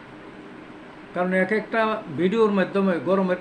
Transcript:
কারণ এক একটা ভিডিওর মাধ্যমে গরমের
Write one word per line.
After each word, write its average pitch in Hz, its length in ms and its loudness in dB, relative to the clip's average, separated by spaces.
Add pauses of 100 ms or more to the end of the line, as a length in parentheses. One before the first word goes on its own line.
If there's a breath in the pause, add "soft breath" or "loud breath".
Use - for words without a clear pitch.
(1120)
কারণ 180 200 0
এক 185 180 2
একটা 214 300 0 (380)
ভিডিওর 208 320 4
মাধ্যমে 196 420 2 (160)
গরমের 185 320 2